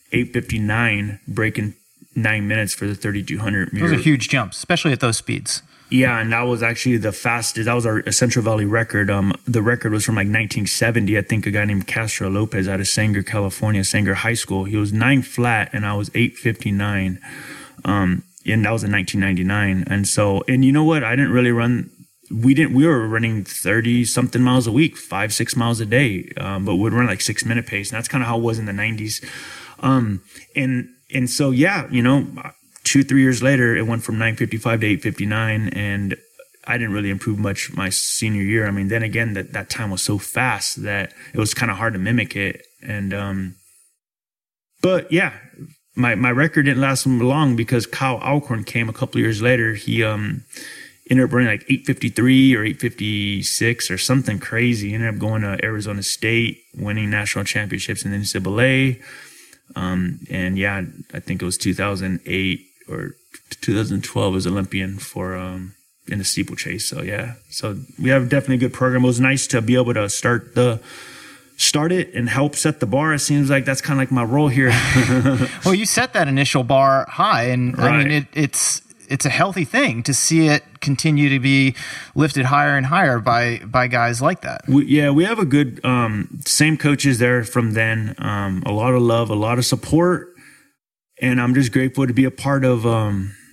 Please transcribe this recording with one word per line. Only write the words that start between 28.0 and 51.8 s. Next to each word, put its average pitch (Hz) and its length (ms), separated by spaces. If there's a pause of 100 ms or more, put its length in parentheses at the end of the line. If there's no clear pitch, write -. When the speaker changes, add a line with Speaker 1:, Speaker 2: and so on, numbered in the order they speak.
Speaker 1:
kinda 127 200
how 117 100
it 117 60
was 117 160
in 107 60
the 101 80
nineties. 110 520 (540)
Um, 117 420 (340)
and, 127 320 (240)
and 123 200
so, 143 180
yeah, 151 400
you 123 140
know, 135 240 (580)
two, 139 180
three 135 180
years 127 220
later, 127 320
it 113 100
went 113 180
from 110 140
nine 113 180
fifty-five 113 460
to 107 60
eight 101 160
fifty-nine, 107 640
and 101 460 (500)
I 117 120
didn't 113 160
really 104 180
improve 101 260
much 101 360
my 98 160
senior 107 520
year. 107 260
I 101 40
mean, 98 160
then 113 160
again, 110 300
that, 98 200
that 98 160
time 107 220
was 92 100
so 104 160
fast 113 640
that 101 300 (200)
it - 40
was 107 160
kinda 110 220
hard 110 180
to 95 60
mimic 107 360
it. 98 300 (160)
And, 101 320
um, 95 420 (1300)
but 180 300
yeah, 165 220 (640)
my, 120 200
my 123 160
record 147 340
didn't 131 160
last 135 240
long 131 500
because 117 300
Kyle 131 320
Alcorn 127 460
came 117 260
a 110 40
couple 127 280
years 113 200
later. 117 320
He, 113 300
um, 107 400 (680)
ended 127 140
up 120 80
running, 123 160
like, 104 200
eight 135 160